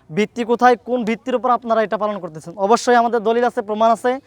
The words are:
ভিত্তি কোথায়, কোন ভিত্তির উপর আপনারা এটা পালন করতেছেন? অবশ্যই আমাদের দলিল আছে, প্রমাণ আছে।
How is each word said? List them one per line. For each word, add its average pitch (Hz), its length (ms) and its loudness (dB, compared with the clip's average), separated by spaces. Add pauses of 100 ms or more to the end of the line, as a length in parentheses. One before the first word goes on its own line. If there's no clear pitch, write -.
(120)
ভিত্তি 208 320 -2
কোথায়, 240 320 4
কোন 247 280 -4
ভিত্তির 226 320 -4
উপর 247 140 -2
আপনারা 233 340 0
এটা 208 140 -2
পালন 208 220 -4
করতেছেন? 165 380 -14
অবশ্যই 226 380 2
আমাদের 233 240 2
দলিল 226 240 0
আছে, 240 180 -2
প্রমাণ 214 300 0
আছে। 247 360 -2